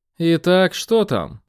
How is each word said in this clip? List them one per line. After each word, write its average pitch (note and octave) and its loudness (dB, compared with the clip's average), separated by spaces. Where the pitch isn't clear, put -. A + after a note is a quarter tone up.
«Итак, F3 2
что - 0
там? F#2+ -6